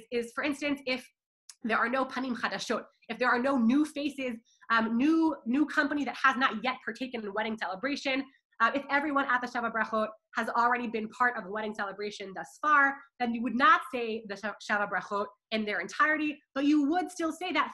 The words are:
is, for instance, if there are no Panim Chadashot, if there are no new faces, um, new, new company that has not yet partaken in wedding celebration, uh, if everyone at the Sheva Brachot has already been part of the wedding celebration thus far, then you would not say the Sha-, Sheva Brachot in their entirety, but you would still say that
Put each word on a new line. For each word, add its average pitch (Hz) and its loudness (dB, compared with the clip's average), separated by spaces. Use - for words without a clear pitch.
is, 233 -4
for 262 -4
instance, 285 -2
if 254 -4
there 220 2
are 226 2
no 269 2
Panim 254 -6
Chadashot, 202 -2
if 226 -6
there 240 2
are 240 4
no 277 2
new 247 6
faces, 277 -4
um, 226 2
new, 320 4
new 277 4
company 294 0
that - -6
has 262 4
not 220 -2
yet 254 0
partaken 233 -8
in 202 -8
wedding 220 -2
celebration, 262 -4
uh, 226 4
if 277 -2
everyone 285 2
at 247 0
the 247 -6
Sheva 233 -4
Brachot 220 0
has 233 -2
already 240 2
been 220 -4
part 240 2
of 208 -8
the 180 -12
wedding 214 -4
celebration 202 -8
thus 175 -12
far, 277 6
then 240 -2
you 233 -4
would 240 -2
not 311 6
say 226 -4
the 196 -8
Sha-, 202 -6
Sheva 208 2
Brachot 202 -2
in 220 0
their 202 -2
entirety, 302 0
but 277 0
you 294 6
would 359 0
still 330 -4
say 359 -6
that 285 0